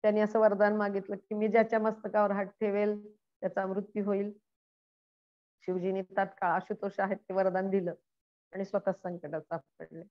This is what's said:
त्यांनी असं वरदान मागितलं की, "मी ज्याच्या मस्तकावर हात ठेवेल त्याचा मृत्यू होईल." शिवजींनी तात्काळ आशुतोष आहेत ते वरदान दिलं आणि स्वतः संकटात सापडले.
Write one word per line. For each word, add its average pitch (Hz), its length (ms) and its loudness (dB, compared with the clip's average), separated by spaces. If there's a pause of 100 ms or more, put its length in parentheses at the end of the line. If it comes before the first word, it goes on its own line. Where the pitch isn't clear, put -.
त्यांनी 214 180 4
असं 214 200 2
वरदान 208 360 6
मागितलं 202 400 -2
की, - 180 -10
"मी 214 140 0
ज्याच्या 220 300 4
मस्तकावर 214 520 0
हात 202 140 -2
ठेवेल 208 680 -2
त्याचा - 520 -6
मृत्यू 196 380 -4
होईल." 202 280 -2 (1300)
शिवजींनी 185 420 -2
तात्काळ 190 480 -2
आशुतोष 196 500 -4
आहेत 190 160 -2
ते - 160 -12
वरदान 190 380 0
दिलं 180 240 0 (600)
आणि 190 100 -4
स्वतः 196 280 -2
संकटात 170 480 -8
सापडले. 160 720 -12